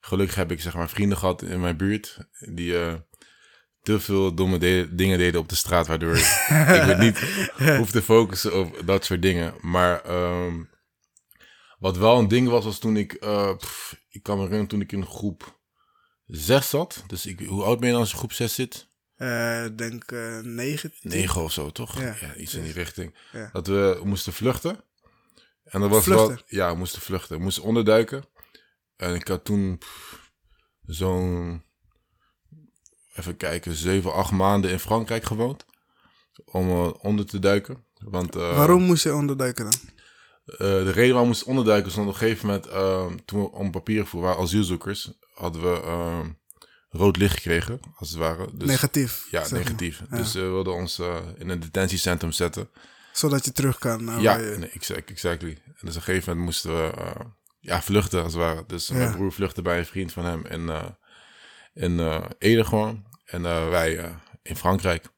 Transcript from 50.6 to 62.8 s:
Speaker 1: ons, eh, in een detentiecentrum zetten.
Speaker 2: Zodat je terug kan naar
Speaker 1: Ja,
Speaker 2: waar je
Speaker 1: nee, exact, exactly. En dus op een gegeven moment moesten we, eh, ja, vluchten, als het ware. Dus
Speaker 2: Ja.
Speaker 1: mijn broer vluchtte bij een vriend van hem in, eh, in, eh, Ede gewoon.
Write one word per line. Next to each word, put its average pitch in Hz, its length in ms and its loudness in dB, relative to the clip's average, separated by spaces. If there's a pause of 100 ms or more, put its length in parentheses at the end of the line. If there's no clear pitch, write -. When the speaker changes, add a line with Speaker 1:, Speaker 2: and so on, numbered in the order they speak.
Speaker 1:
ons, 87 240 -6
eh, 87 180 -4 (220)
in 85 100 -10
een 90 120 -4
detentiecentrum 87 720 -2
zetten. 87 360 -4 (440)
Speaker 2:
Zodat 139 320 0
je 131 80 -4
terug 135 260 0
kan 117 260 -4
naar 113 160 -4
Speaker 1:
Ja, 110 160 6
Speaker 2:
waar 113 140 -2
je 104 60 -8
Speaker 1:
nee, 87 140 -8
exact, - 400 -8
exactly. 85 400 -4
En - 300 -18
dus - 100 -10
op 80 60 -8
een 82 60 -8
gegeven 92 260 -2
moment 85 180 -2
moesten 82 300 -4
we, 80 200 0
eh, - 240 -10 (400)
ja, - 220 -2
vluchten, 92 400 2
als 82 100 -4
het 85 100 -2
ware. 82 240 -2
Dus 82 220 -6
Speaker 2:
Ja. - 60 -4
Speaker 1:
mijn 123 180 2
broer 95 200 -4
vluchtte 95 300 -4
bij 87 160 0
een 85 80 -2
vriend 95 260 -8
van 87 120 -8
hem 85 220 -6
in, 82 220 -8
eh, 80 160 -6 (880)
in, 87 260 0
eh, 80 240 0 (140)
Ede 113 260 6
gewoon. 107 400 -2 (200)